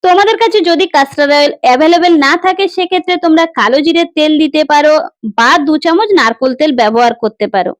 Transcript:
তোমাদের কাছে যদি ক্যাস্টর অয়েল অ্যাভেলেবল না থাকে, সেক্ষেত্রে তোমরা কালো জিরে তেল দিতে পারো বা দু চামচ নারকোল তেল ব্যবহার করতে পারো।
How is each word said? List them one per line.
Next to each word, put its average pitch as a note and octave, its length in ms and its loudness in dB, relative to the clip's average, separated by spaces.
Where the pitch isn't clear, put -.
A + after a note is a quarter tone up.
তোমাদের G4 380 2
কাছে A4 180 0
যদি E4+ 240 0
ক্যাস্টর C#4+ 440 0
অয়েল C#4+ 140 0
অ্যাভেলেবল D#4+ 500 2
না C#4 80 2
থাকে, F#4 200 -2
সেক্ষেত্রে F4+ 480 -4
তোমরা E4 200 2
কালো A#3+ 280 0
জিরে E4+ 180 0
তেল D4+ 160 0
দিতে D4+ 180 -2
পারো D4 220 2
বা A#3 140 2
দু D#4 60 0
চামচ F4 260 0
নারকোল B3 400 -2
তেল D4+ 120 0
ব্যবহার A#3 400 2
করতে G#3+ 320 -4
পারো। F3+ 260 -2